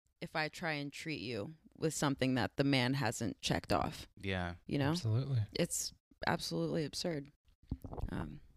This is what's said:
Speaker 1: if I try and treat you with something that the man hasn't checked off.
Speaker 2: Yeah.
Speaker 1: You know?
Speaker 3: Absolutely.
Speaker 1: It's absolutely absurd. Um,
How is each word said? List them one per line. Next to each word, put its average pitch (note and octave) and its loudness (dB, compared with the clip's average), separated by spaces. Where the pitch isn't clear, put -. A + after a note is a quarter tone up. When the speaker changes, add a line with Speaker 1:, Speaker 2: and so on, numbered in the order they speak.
Speaker 1:
if - -10
I D#3 2
try D#3+ -4
and C#3+ -4
treat D#3 -6
you A#2 -4
with D#3 2
something C3+ 2
that A#2 2
the C#3 4
man C3+ 6
hasn't A2+ -2
checked - 0
off. - 0
Speaker 2:
Yeah. F2+ -2
Speaker 1:
You - 0
know? C#3 2
Speaker 3:
Absolutely. C3+ 2
Speaker 1:
It's - -2
absolutely E3 0
absurd. C#3+ -4
Um, - -6